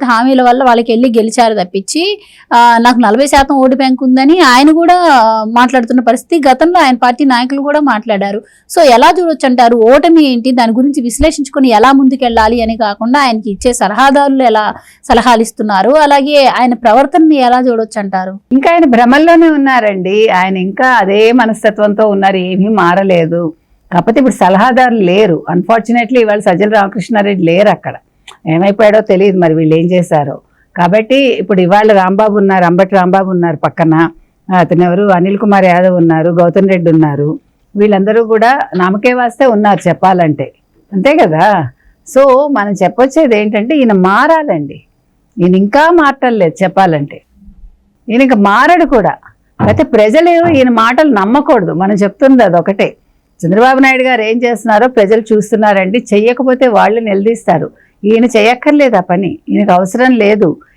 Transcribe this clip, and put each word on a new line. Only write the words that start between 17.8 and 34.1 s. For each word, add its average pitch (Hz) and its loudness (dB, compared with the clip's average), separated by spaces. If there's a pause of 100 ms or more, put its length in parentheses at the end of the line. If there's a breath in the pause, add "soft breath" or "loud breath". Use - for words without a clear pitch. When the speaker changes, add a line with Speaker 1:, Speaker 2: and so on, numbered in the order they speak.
Speaker 1:
అంటారు? 190 -8 (120)
Speaker 2:
ఇంకా 269 2
ఆయన 339 2
భ్రమల్లోనే 294 4
ఉన్నారండి. 220 0
ఆయన 190 -2
ఇంకా 196 -4
అదే 220 2
మనస్తత్వంతో 220 0
ఉన్నారు, 196 0
ఏమీ 185 -2
మారలేదు. 175 -2 (400)
కాకపోతే 202 0
ఇప్పుడు 254 0
సలహాదారులు 226 0
లేరు. 185 0 (100)
Unfortunately 233 -2
ఇవాళ 214 0
సజ్జల 208 -2
రామకృష్ణారెడ్డి 202 -2
లేరు 185 2
అక్కడ. 160 -4 (540 loud breath)
ఏమైపోయాడో 202 0
తెలియదు 196 0
మరి 170 2
వీళ్ళు 160 0
ఏం 170 -2
చేశారో. 160 -2 (360)
కాబట్టి 214 0
ఇప్పుడు 220 0
ఇవాళ 202 2
రాంబాబు 196 0
ఉన్నారు, 196 0
అంబటి 185 0
రాంబాబు 190 0
ఉన్నారు 170 -2
పక్కన, 160 0 (480)